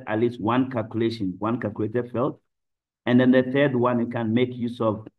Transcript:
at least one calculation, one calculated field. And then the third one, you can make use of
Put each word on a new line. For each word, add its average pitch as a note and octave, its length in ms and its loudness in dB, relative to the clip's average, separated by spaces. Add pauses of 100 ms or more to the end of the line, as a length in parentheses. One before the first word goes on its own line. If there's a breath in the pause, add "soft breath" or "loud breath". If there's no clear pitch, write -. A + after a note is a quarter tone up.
at G#2+ 120 -2
least A#2+ 220 0
one B2+ 300 0
calculation, A2+ 640 -2
one A#2 240 -2
calculated G#2+ 500 -4
field. B2+ 280 -4 (640)
And B2 140 4
then B2+ 100 6
the B2+ 140 6
third C3+ 320 2
one, B2 240 2
you A2+ 80 -2
can A#2 260 -2
make B2+ 220 2
use A#2+ 260 -6
of A2 260 -2 (120)